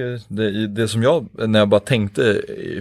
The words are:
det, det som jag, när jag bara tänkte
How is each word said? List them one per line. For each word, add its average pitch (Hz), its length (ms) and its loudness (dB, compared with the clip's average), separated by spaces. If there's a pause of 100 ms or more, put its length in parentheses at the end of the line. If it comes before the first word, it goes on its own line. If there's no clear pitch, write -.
(280)
det, 107 400 -2
det 107 200 -2
som 113 160 0
jag, 143 240 2 (200)
när 107 120 4
jag 104 100 4
bara 104 100 6
tänkte 107 600 0 (400)